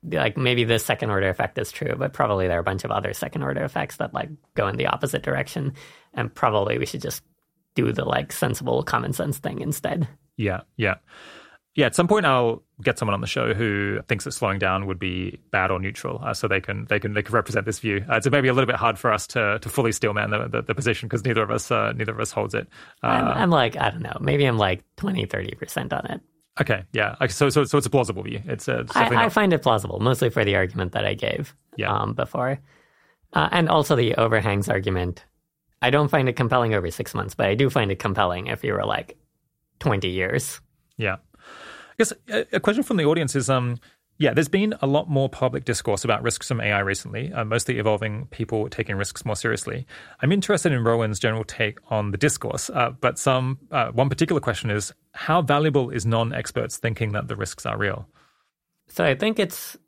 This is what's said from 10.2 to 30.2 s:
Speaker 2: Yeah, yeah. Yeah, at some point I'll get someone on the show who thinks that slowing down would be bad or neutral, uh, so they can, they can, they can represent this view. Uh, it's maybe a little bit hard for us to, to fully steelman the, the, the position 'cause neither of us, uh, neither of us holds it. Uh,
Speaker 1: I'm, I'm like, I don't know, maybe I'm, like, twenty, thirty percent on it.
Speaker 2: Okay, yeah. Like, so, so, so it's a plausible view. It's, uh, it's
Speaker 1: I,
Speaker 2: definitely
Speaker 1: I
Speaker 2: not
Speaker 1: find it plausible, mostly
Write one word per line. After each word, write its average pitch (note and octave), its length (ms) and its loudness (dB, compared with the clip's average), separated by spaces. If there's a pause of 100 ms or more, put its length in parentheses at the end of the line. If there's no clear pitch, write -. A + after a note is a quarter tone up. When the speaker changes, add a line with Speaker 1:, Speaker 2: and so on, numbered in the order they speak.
Speaker 2:
Yeah, G2+ 260 -2 (140)
yeah. G2+ 200 0 (760)
Yeah, C#3+ 120 4
at A2+ 80 0
some F3 140 4
point G#3 180 4
I'll B2 380 2 (180)
get B2 160 0
someone G#2 160 0
on G2 60 -2
the A2 80 -4
show A#2 260 0
who G2+ 540 0
thinks A2+ 160 0
that C3 80 -8
slowing G2+ 260 0
down G2 280 0
would F#2 120 -4
be F#2 400 -6 (140)
bad F#2+ 180 2
or F#2 80 0
neutral, F#2+ 460 -6
uh, A#2 100 -2
so A2 140 -2
they G2 120 2
can, G2+ 260 -8
they G#2 120 2
can, G#2 160 -4
they G#2 80 0
can G2+ 120 -6
represent G#2+ 300 2
this G#2+ 140 -4
view. G2+ 320 -2
Uh, A#2 60 4
it's A2 120 2
maybe C3 200 4
a B2+ 40 4
little B2+ 140 4
bit A#2+ 100 0
hard A2 220 0
for A#2 140 2
us - 160 0
to, G#2+ 320 0
to - 80 -10
fully A#2 240 2
steelman G#2 380 0
the, A2 180 -2
the, A#2 140 -2
the A#2+ 120 -2
position A#2 340 -2
'cause A2 160 -2
neither A2+ 180 2
of G#2 80 0
us, A2+ 200 -2
uh, A2 220 0
neither A2+ 200 -4
of A2 60 -8
us A2 140 -6
holds G#2 220 -2
it. A2 120 -2 (380)
Uh, - 20 2
Speaker 1:
I'm, A2+ 220 2
I'm D3 220 2
like, C3 260 4
I A2+ 140 0
don't E3 120 -8
know, - 180 -8
maybe C#3+ 260 2
I'm, A#2 120 2
like, F#2+ 240 2 (140)
twenty, F#3 300 -4
thirty - 280 -6
percent - 380 -6
on - 140 -4
it. - 140 -8 (400)
Speaker 2:
Okay, G2+ 320 2
yeah. G#2+ 280 -2
Like, C3 100 2
so, - 180 4
so, C#3 160 4
so D3 140 2
it's C3+ 80 0
a G#2+ 40 -2
plausible A2 320 2
view. A2 220 -6
It's, - 240 -6
uh, A#2+ 120 0
it's A#2+ 140 -8
Speaker 1:
I, - 60 4
Speaker 2:
definitely A#3 160 4
Speaker 1:
I A3+ 60 6
Speaker 2:
not A3+ 100 2
Speaker 1:
find G3+ 200 4
it D#3 100 2
plausible, G2 360 2
mostly A#2+ 300 4